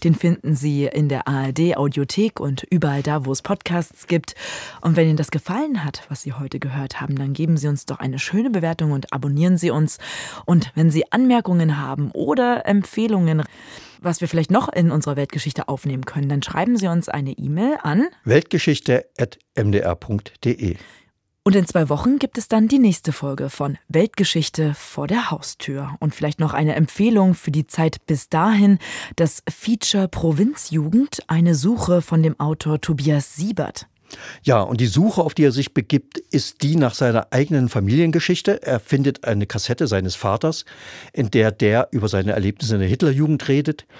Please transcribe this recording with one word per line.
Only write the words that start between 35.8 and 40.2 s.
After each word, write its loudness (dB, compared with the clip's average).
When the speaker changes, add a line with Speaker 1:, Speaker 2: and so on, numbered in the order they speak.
Speaker 2:
ist -4
die 2
nach 2
seiner 0
eigenen 2
Familiengeschichte. 0
Er 0
findet 0
eine 0
Kassette -2
seines 0
Vaters, -2